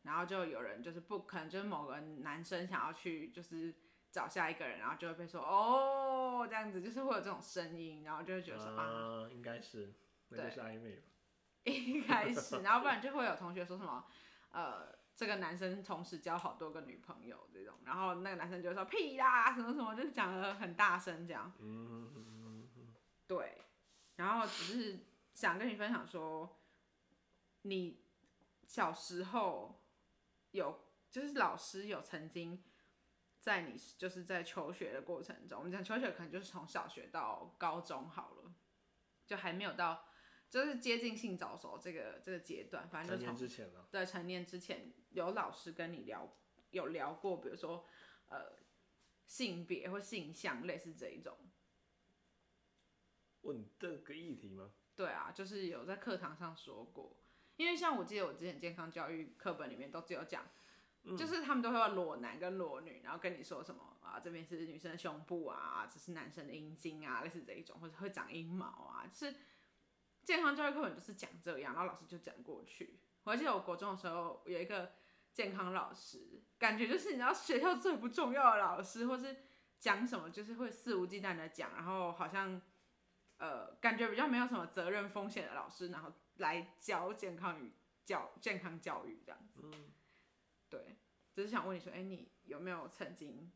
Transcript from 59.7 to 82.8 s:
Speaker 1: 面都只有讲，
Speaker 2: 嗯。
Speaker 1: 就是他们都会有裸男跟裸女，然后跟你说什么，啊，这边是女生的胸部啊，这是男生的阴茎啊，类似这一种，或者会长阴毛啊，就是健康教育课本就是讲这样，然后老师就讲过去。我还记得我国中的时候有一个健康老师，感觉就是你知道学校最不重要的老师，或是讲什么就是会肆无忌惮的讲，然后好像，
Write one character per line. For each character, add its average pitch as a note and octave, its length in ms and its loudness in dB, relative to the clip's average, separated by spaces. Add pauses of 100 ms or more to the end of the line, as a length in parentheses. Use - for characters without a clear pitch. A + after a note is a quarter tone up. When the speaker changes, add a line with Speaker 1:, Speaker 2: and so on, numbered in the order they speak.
Speaker 1:
面 C3+ 140 -8
都 D#3+ 120 -6
只 F3 120 -6
有 D3 120 -2
讲， - 200 -6 (580)
Speaker 2:
嗯。 F#3 120 -4
Speaker 1:
就 D#4+ 100 0
是 E4 160 2
他 C#4 120 4
们 B3+ 80 6
都 A#3 100 4
会 A#3+ 80 6
有 G#3 160 8
裸 E3 220 0
男 A#2+ 200 -6
跟 F3+ 200 -2
裸 D3 240 -2
女， - 220 -14
然 B2+ 100 -4
后 E3+ 60 -6
跟 F3+ 180 -2
你 E3+ 60 -10
说 D#3 200 -6
什 - 100 -12
么， - 280 -16
啊， F2+ 180 -8
这 F3+ 100 -8
边 E3 160 -8
是 E3 200 -6
女 D#3 120 -8
生 E3 140 -8
的 E3 60 -6
胸 D#3+ 260 -6
部 E3+ 220 -2
啊， D#2 440 -2
这 - 80 -16
是 E3 140 -10
男 D#3+ 180 -6
生 D3+ 160 -10
的 C3 80 -10
阴 D3+ 220 -10
茎 D#3 320 -6
啊， B2 140 0
类 D#3 80 -4
似 E3+ 140 -8
这 A2 100 -10
一 E3 100 -10
种， - 160 -14
或 E3 80 -10
者 D#3 100 -12
会 F#3+ 120 -4
长 - 240 -6
阴 E3 140 -4
毛 F3+ 180 -2
啊， B1 420 -10
就 C#4+ 220 -6
是 C#4 60 -10 (880)
健 F4 180 4
康 C#4+ 140 6
教 D4 140 4
育 D4 40 0
课 D4+ 80 0
本 - 120 2
就 - 60 -10
是 - 140 -10
讲 - 160 -8 (120)
这 D#3+ 180 -4
样， C#3 140 -4
然 E3 80 0
后 F#3 60 2
老 - 80 -4
师 D#3+ 100 -16
就 F3 120 -10
讲 - 160 -10 (100)
过 - 220 -10
去。 - 340 -12 (240)
我 G#3 80 0
还 A#3 60 4
记 D4 80 2
得 C4 80 6
我 G3 60 4
国 F3 180 -2
中 G3 140 -2
的 F#3+ 60 -2
时 F#3 100 -4
候 E3+ 380 -2
有 F3 140 -2
一 F3+ 60 0
个 F3+ 280 -4 (380)
健 G3 220 0
康 F#3 200 0
老 F#3 200 0
师， - 480 -14 (160)
感 G#3+ 200 6
觉 A#3 100 4
就 F#4+ 100 6
是 G4 140 2
你 C#4+ 40 2
知 B3 60 2
道 C4 120 8
学 - 260 6
校 F4 160 8
最 F4+ 200 6
不 A#3 140 0
重 B3 240 4
要 C4 180 12
的 G#3+ 60 10
老 F#3+ 240 6
师， A3+ 260 0
或 B3+ 100 4
是 C4 200 -4 (420)
讲 G#3 260 6
什 A#3+ 140 0
么 D#3+ 100 -6
就 G3 140 -6
是 A3+ 120 -6
会 A#3+ 140 -2
肆 A3+ 260 0
无 F#3 100 6
忌 F#3+ 160 -2
惮 F#3+ 140 2
的 E3 140 -4
讲， - 240 -6
然 B2 120 -4
后 F3+ 260 2
好 E3+ 160 0
像， F#3 340 0 (760)